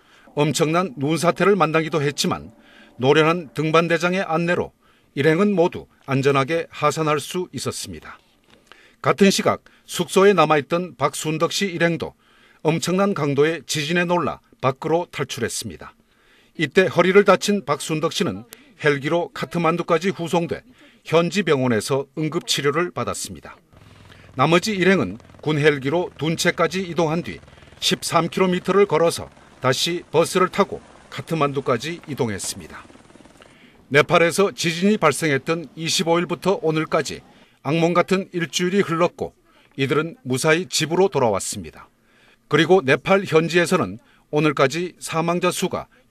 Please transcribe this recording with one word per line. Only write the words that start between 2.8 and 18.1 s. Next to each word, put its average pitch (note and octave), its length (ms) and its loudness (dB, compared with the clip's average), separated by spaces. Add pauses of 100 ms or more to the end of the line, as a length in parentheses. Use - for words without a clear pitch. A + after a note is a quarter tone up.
노련한 D3+ 560 4
등반대장의 E3 680 2
안내로 E3 500 -2 (420)
일행은 D#3+ 400 2
모두 E3 320 0 (180)
안전하게 C#3 640 0
하산할 D3+ 520 -2
수 F3+ 320 -6
있었습니다. - 680 -10 (800)
같은 F#3+ 300 4
시각 A2+ 320 0 (220)
숙소에 G3 480 4
남아있던 D#3 640 2
박순덕 D#3 560 -2
씨 G3+ 140 -2
일행도 E3 480 -2 (480)
엄청난 F3 500 0
강도의 D3 520 0
지진에 D#3 380 -2
놀라 E3+ 380 -2 (180)
밖으로 D#3+ 500 -2
탈출했습니다. - 840 -8 (640)
이때 F3 280 2
허리를 F3+ 380 4
다친 G3 400 2
박순덕 D#3 480 -4